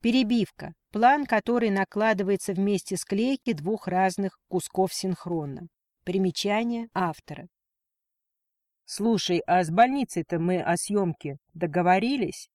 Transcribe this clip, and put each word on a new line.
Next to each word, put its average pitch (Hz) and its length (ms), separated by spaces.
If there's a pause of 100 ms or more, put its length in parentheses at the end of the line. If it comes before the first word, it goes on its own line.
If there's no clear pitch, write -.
Перебивка. 226 680 (200)
План, 262 340
который 233 440
накладывается 196 800
вместе 196 440
склейки 240 560
двух 185 360
разных 185 500 (100)
кусков 180 460
синхронно. 170 720 (380)
Примечание 208 880
автора. 175 540 (1400)
«Слушай, 196 640
а 180 180
с 160 60
больницей-то 226 680
мы 175 240
о 170 140
съемке 170 640 (160)
договорились?» 180 1000